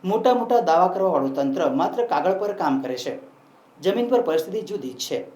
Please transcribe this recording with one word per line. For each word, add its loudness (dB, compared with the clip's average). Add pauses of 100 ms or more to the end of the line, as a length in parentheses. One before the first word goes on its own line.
મોટા 2
મોટા 2
દાવા 4
કરવાવાળું 0
તંત્ર 0 (120)
માત્ર 0
કાગળ 0
પર -2
કામ 2
કરે -4
છે, -6 (640)
જમીન 0
પર 4
પરિસ્થિતિ -2
જુદી -8
જ -10
છે. -4 (180)